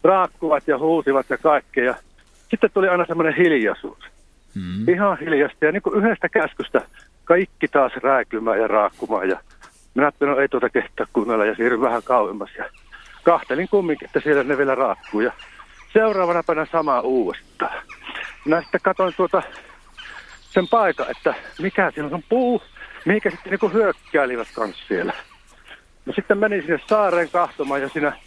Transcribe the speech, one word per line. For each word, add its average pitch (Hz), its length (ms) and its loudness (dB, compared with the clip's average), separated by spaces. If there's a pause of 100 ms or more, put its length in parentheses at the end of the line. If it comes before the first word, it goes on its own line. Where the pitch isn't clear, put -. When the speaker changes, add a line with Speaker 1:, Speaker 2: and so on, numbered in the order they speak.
Speaker 1:
raakkuvat 170 640 2
ja 139 100 0
huusivat 143 520 2
ja 127 80 -2
kaikkea. 139 460 0
Ja 127 100 0 (560)
sitten 220 240 2
tuli 190 140 2
aina 180 180 2
semmoinen 160 280 -2
hiljaisuus. 139 640 0 (560)
Speaker 2:
Mm. 95 340 -4
Speaker 1:
Ihan 180 300 2
hiljasta 147 460 0
ja 156 80 2
niin 196 100 -4
kuin - 220 -2
yhdestä 208 240 0
käskystä - 520 -2 (440)
kaikki 180 440 0
taas 135 240 2
rääkymään 113 680 0
ja 110 60 2
raakkumaan. 101 640 0
Ja 92 120 -2 (540)
minä 139 120 2
ajattelin, 143 280 0
no 135 60 2
ei 139 80 2
tuota 120 220 -2
kehtaa - 420 -4
kuunnella 110 320 0
ja 107 100 0
siirryin 113 260 0
vähän 117 220 0
kauemmas. 104 560 -2
Ja - 60 -8 (580)
kahtelin 165 480 0
kumminkin, 175 360 0
että 147 140 -2
siellä 143 220 2
ne 135 160 -2
vielä 135 160 2
raakkuu. 107 460 -2
Ja 117 120 0 (600)
seuraavana 190 500 2
päivänä 156 300 -2
sama 151 280 0
uudestaan. - 840 -4 (600)
Minä 160 180 2
sitten - 220 -2
katsoin 185 320 0
tuota 185 260 0 (1080)
sen 185 180 0
paikan, 185 420 2
että - 240 -2 (280)
mikä 190 320 0
siellä 151 220 -6
on 165 120 -8
puu, 247 340 2 (420)
mihinkä 202 260 2
sitten 170 200 -14
niinku 196 180 -2
hyökkäilivät 147 840 0
kans 107 200 -4 (140)
siellä. 90 240 -2 (960)
No 131 60 -8
sitten 202 260 0
menin 208 240 0
sinne 151 240 -2
saareen 175 440 2
kahtomaan 139 520 -2
ja 139 60 -4
siinä 147 240 -2 (140)